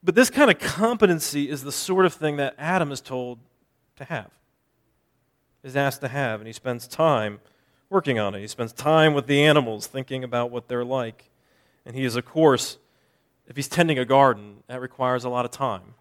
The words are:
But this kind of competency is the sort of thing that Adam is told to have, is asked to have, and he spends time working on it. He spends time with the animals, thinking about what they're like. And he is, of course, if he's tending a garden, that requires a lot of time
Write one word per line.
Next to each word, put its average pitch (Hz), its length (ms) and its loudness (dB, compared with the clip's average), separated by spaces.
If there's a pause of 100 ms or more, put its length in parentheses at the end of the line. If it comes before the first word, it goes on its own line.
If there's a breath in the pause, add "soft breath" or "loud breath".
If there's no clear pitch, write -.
But 175 120 2
this 240 140 6
kind 269 220 4
of - 80 2
competency 175 880 0
is 135 140 -8
the 139 80 -10
sort 185 340 0
of 180 80 2
thing 147 240 -4
that 139 200 -4
Adam 160 340 -2
is 131 100 -10
told 123 380 -10 (580)
to 139 80 -16
have, 113 240 -12 (1300)
is 131 120 -12
asked 139 260 -2
to 139 60 -8
have, 120 320 -4
and 110 80 -16
he 113 60 -16
spends 120 340 -8
time 113 520 0 (500)
working 147 300 0
on 101 160 -2
it. 98 60 -10
He 107 60 -14
spends 113 260 -8
time 156 400 4
with 131 140 -2
the 143 160 2
animals, 123 440 2
thinking 131 360 -8
about 120 280 -4
what 120 160 -10
they're 123 180 -4
like. 123 440 -6 (560)
And 120 100 -16
he 131 80 -4
is, 120 120 -2
of 123 100 -4
course, 151 520 4 (680)
if 120 80 -18
he's 139 120 -6
tending 165 300 0
a 127 80 -2
garden, 113 640 2
that 127 140 -10
requires 127 420 -4
a 127 60 -6
lot 123 160 -2
of 120 60 -8
time 104 500 -8